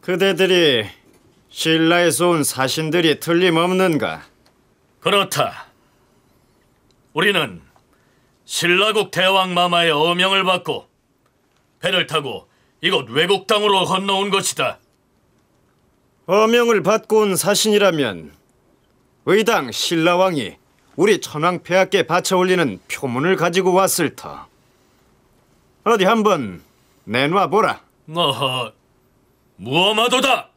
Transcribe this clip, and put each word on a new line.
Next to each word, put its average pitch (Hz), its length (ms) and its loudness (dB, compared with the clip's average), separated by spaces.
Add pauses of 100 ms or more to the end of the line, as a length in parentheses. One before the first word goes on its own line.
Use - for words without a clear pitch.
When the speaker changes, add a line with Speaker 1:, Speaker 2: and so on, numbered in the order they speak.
Speaker 1:
그대들이 175 840 2 (600)
신라에서 165 800 2
온 160 140 2
사신들이 156 760 -2
틀림없는가? 170 1040 0 (760)
Speaker 2:
그렇다. 190 680 -2 (1500)
우리는 156 460 0 (880)
신라국 196 640 0
대왕마마의 180 800 0
어명을 175 520 0
받고 180 440 -4 (920)
배를 180 260 -2
타고 135 420 -6 (340)
이곳 156 280 -2
외국 180 380 0
땅으로 202 380 2
건너온 196 440 -2
것이다. 180 480 -4 (1500)
Speaker 1:
어명을 220 560 2
받고 214 380 2
온 202 140 0
사신이라면 170 960 0 (920)
의당 185 460 0
신라왕이 170 840 0 (380)
우리 185 240 2
천황 160 440 -4
폐하께 185 400 0
바쳐 180 340 0
올리는 175 500 0
표문을 139 500 -2
가지고 180 360 0
왔을 180 420 0
터. - 320 -16 (1400)
어디 214 200 2
한번 180 560 0 (440)
내놔 151 420 0
보라. 160 340 0 (320)
Speaker 2:
어허, 131 600 -4 (840)
무엄하도다. 214 1000 0